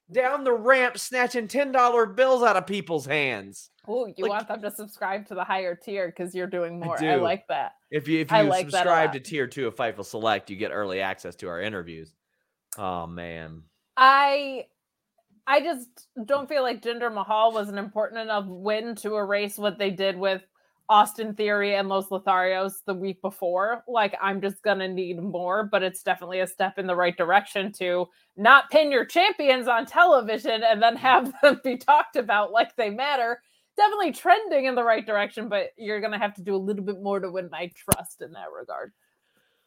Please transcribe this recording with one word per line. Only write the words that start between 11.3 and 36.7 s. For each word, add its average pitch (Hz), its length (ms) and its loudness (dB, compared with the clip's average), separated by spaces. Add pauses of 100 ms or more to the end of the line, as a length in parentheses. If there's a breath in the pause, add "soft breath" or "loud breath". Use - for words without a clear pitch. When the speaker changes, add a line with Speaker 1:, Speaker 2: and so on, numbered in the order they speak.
Speaker 1:
to 95 120 -12
our 85 120 -8
interviews. 85 520 -10 (640)
Oh, 90 300 -6
man. 82 560 -12 (340)
Speaker 2:
I, 277 680 2 (800)
I 285 140 4
just 294 480 -8 (180)
don't 277 240 -2
feel 285 120 0
like 240 200 -4
Jinder 233 300 -4
Mahal 214 400 2
was 208 180 -2
an 202 80 -6
important 214 420 -6
enough 214 260 -2
win 214 500 -4
to 214 200 -6
erase 202 400 -2
what 208 220 -4
they 196 120 -2
did 190 280 -2
with 190 240 -2 (480)
Austin 214 440 4
Theory 208 400 0
and 196 140 0
Los 190 220 -2
Lotharios 185 720 0
the 202 80 -4
week 185 300 -6
before. 196 640 -2
Like, 214 320 0
I'm 196 220 -2
just 196 200 -6
gonna 190 260 0
need 180 340 -6
more, 185 420 -2
but 202 180 0
it's 185 200 -6
definitely 180 380 -4
a 185 60 -2
step 190 320 -4
in 185 80 -4
the 180 100 0
right 180 200 2
direction 196 560 0
to 180 340 -2 (300)
not 247 340 8
pin 294 220 4
your 262 140 2
champions 294 600 2
on 240 200 0
television 240 760 4
and 220 200 2
then 233 140 6
have 254 420 4
<laughs> - 40 -6
them 285 220 8
be 254 140 -2
talked - 380 4
about 208 360 0
like 226 240 2
they 214 140 0
matter. 240 500 -2 (360)
Definitely 403 360 2
trending 370 520 2
in 254 100 0
the 240 80 2
right 220 240 2
direction, 214 420 -4
but 196 280 -2
you're 214 240 -6
gonna 214 180 -4
have 202 160 -4
to 185 80 -18
do 196 120 -4
a - 20 2
little 196 280 -4